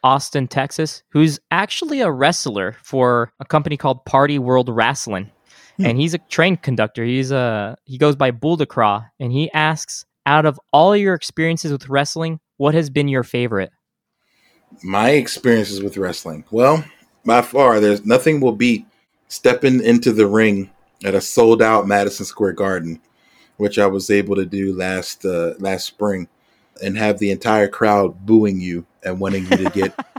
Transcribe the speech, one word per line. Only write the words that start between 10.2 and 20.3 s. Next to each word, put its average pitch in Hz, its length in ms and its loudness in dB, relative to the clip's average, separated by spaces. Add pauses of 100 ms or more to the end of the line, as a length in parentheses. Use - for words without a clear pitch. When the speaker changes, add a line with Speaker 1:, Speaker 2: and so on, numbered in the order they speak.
Speaker 1:
"Out 151 200 4
of 143 120 -2 (140)
all 180 240 6
your 196 180 0
experiences 160 560 -4
with 135 180 -8
wrestling, 156 520 -4 (160)
what 147 180 0
has 160 160 0
been 143 160 -2
your 135 160 -2
favorite?" 113 480 -4 (1120)
Speaker 2:
My 101 280 0
experiences 113 680 0
with 101 160 -6
wrestling. 87 540 -8
Well, 139 340 2 (400)
by 117 180 4
far, 123 380 4
there's 104 240 2
nothing 131 360 2
will 127 160 2
beat 117 300 0 (420)
stepping 127 540 2
into 120 300 4
the 107 140 4
ring 101 440 0 (340)